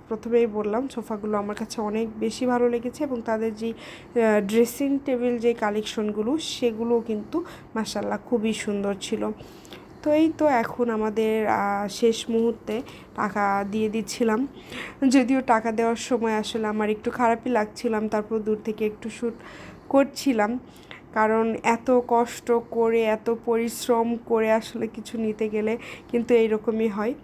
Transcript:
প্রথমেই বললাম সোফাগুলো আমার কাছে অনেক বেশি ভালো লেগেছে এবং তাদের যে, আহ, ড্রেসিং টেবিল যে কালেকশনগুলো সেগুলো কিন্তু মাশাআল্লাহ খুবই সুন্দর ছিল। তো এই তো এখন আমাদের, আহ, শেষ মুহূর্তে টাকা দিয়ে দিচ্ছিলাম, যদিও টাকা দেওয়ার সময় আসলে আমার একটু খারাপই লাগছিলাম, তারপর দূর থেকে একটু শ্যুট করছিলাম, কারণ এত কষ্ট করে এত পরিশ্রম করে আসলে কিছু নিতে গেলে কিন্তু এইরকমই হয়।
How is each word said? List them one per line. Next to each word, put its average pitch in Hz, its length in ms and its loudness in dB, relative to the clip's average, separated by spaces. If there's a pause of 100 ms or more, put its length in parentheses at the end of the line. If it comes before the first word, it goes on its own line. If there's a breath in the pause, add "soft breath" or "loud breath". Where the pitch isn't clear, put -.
প্রথমেই 233 380 2
বললাম 214 420 -2
সোফাগুলো 214 500 -4
আমার 202 180 -4
কাছে 226 240 -8
অনেক 214 280 -2 (100)
বেশি 226 280 -2
ভালো 247 220 2
লেগেছে 240 360 -4
এবং 247 180 -4
তাদের 226 320 -2
যে, 226 180 -4
আহ, 220 760 0
ড্রেসিং 240 520 2
টেবিল 247 400 0
যে 233 160 2
কালেকশনগুলো 214 840 -2
সেগুলো 233 640 0
কিন্তু 226 440 -4 (300 loud breath)
মাশাআল্লাহ 208 520 -4
খুবই 220 260 0
সুন্দর 202 480 -2
ছিল। 214 300 -4 (720 loud breath)
তো 302 80 2
এই 311 280 6
তো 311 80 4
এখন 240 440 2
আমাদের, 220 560 0
আহ, 202 420 0
শেষ 226 420 0
মুহূর্তে 226 520 -2 (320 loud breath)
টাকা 202 560 0
দিয়ে 214 180 0
দিচ্ছিলাম, 226 600 0 (600 loud breath)
যদিও 262 320 4
টাকা 226 320 2
দেওয়ার 226 240 2
সময় 226 380 -2
আসলে 214 320 -2
আমার 214 240 0
একটু 214 200 -4
খারাপই 233 400 0
লাগছিলাম, 214 580 0
তারপর 214 300 -2
দূর 214 260 -2
থেকে 214 220 -2
একটু 208 240 -6
শ্যুট 233 240 -6 (540 loud breath)
করছিলাম, 254 720 2 (540 loud breath)
কারণ 220 500 4
এত 233 460 4
কষ্ট 233 440 2 (180)
করে 226 320 2
এত 214 320 0 (100)
পরিশ্রম 233 720 0
করে 220 360 2
আসলে 220 340 -2
কিছু 220 320 -10
নিতে 214 300 -2
গেলে 214 300 -2 (300 loud breath)
কিন্তু 240 260 2
এইরকমই 220 540 2
হয়। 214 360 -2